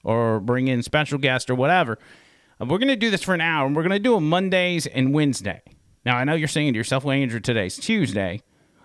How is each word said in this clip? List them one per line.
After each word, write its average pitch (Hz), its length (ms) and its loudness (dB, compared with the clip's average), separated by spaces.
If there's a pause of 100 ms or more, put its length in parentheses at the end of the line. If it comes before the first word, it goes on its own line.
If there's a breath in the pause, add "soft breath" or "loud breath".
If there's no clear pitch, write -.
or 113 340 2
bring 123 300 0
in 123 160 2
special 147 340 -2
guests 127 320 0
or 127 60 2
whatever. 139 420 2 (640 soft breath)
Uh, 110 60 -6
we're 165 120 -2
gonna 269 160 2
do 226 160 0
this 190 140 -2
for 185 100 0
an 165 60 -2
hour, 160 260 0
and 143 80 0
we're 160 80 0
gonna 196 160 0
do 226 180 2
'em 156 120 2
Mondays 180 580 0
and 131 260 0
Wednesday. 135 500 0 (440)
Now, 123 100 2
I 123 60 0
know 147 120 0
you're 151 120 -2
saying 151 280 0
to - 20 -2
yourself, 127 260 -2
"Well, 139 140 0
Andrew, 117 240 -2
today's 104 360 -2
Tuesday, 104 640 -2 (440 soft breath)